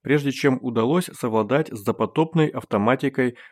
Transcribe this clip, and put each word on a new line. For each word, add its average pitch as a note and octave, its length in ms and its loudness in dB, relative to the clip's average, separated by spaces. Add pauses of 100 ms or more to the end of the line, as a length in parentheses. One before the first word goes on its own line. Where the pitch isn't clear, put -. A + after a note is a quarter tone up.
прежде C#3+ 300 0
чем B2+ 320 0
удалось B2+ 500 0
совладать A2+ 600 0
с G#2 100 -12
допотопной D3+ 640 0
автоматикой B2+ 880 0 (160)